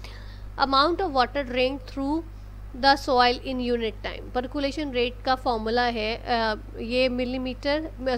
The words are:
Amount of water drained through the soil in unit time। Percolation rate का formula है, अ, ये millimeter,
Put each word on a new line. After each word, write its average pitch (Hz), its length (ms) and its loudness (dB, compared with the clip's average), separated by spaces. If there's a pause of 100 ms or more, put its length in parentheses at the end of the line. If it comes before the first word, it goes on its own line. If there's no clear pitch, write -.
(600)
Amount 277 380 4
of 370 180 0
water 254 360 2
drained 254 400 0
through 285 320 -2 (580)
the 277 280 6
soil 247 300 6
in 247 340 -2
unit 226 200 -2 (120)
time। 196 280 -10
Percolation 277 580 -2
rate 247 340 -2
का 262 100 4
formula 233 460 0
है, 233 340 0
अ, 226 400 0 (240)
ये 247 300 2
millimeter, 254 840 -2 (260)